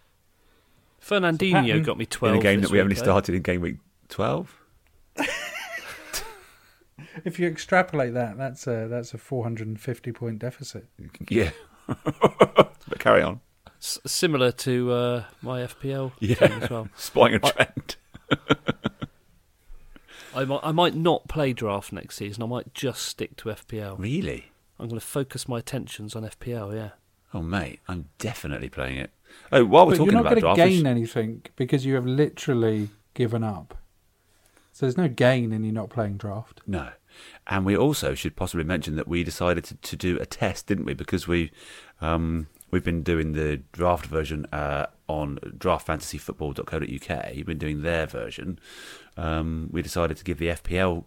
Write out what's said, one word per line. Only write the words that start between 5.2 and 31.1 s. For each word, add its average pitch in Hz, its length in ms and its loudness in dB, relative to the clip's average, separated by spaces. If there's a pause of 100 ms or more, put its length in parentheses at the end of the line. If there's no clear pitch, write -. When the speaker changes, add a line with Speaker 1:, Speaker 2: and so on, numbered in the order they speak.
Speaker 2:
If 175 140 -6
you 175 100 0
extrapolate 160 640 0
that, 113 220 -2
that's 135 300 -8
a, 113 240 -2
that's 120 240 -6
a 117 40 -12
four 123 260 -4
hundred 113 240 -4
and 107 120 -8
fifty 120 320 -8
point 113 280 -6
deficit. - 460 -10 (420)
Speaker 3:
Yeah. 95 280 4
<laughs> - 40 -20 (260)
But - 1120 2
carry 107 240 6
on. 87 180 -2 (400)
Speaker 1:
S-, - 260 -8
similar 135 460 2
to, 123 400 0
uh, 123 320 0 (180)
my 127 200 -6
F - 180 -10
P 135 120 -4
L 135 280 -4
Speaker 3:
Yeah. 110 160 2
Speaker 1:
team 113 260 4
as 120 80 -4
well. 113 220 -6
Speaker 3:
<laughs> - 40 -20
Spotting 110 460 6
a 139 40 4
Speaker 1:
I 143 40 8
Speaker 3:
trend. - 460 -2 (340)
<laughs> - 280 0 (1800)
Speaker 1:
I 131 100 -2
mi-, 135 180 -2
I 160 100 -2
might 170 220 4
not 160 340 2
play 143 240 0
draft 104 400 -4
next - 240 -12
season. 101 260 -8
I 113 40 -4
might 120 280 -8
just - 300 -4
stick - 340 -8
to 113 120 -8
F - 180 -12
P 110 120 -8
L. 98 160 -10
Speaker 3:
Really? 110 540 -4 (280)
Speaker 1:
I'm 117 100 -10
gonna 113 120 -6
focus - 480 -6
my 120 100 -4
attentions 107 580 -10
on 110 80 -8
F - 160 -14
P 120 120 -8
L, 104 220 -8
yeah. 110 160 -8 (420)
Speaker 3:
Oh, 92 100 -6
mate, 82 460 -4
I'm 90 200 -8 (100)
definitely - 500 -6
playing 65 300 -6
it. - 120 -10 (420)
Oh, 135 120 10
while 151 220 10
we're 202 60 6
Speaker 2:
But 175 60 6
Speaker 3:
talking 190 140 6
Speaker 2:
you're 233 100 6
not - 100 4
Speaker 3:
about 226 80 6
Speaker 2:
gonna - 0 -
Speaker 3:
draft, 170 180 6
we 170 60 10 (120)
Speaker 2:
gain 165 80 4
Speaker 3:
sh- - 20 4
Speaker 2:
anything 117 560 -2 (140)